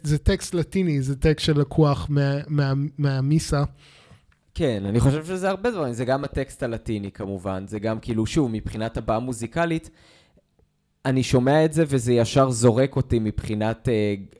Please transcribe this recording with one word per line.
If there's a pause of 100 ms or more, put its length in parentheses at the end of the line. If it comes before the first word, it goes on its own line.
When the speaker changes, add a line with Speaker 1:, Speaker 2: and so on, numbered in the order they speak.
Speaker 1:
זה
טקסט
לטיני,
זה
טקסט
שלקוח
מה-, (100)
מה-, (260)
מהמיסה. (920)
Speaker 2:
כן,
אני
חושב
שזה
הרבה
דברים,
זה
גם
הטקסט
הלטיני
כמובן,
זה
גם
כאילו,
שוב,
מבחינת
הבעה
מוזיקלית, (1120)
אני
שומע
את
זה
וזה
ישר
זורק
אותי
מבחינת,
אה, (240)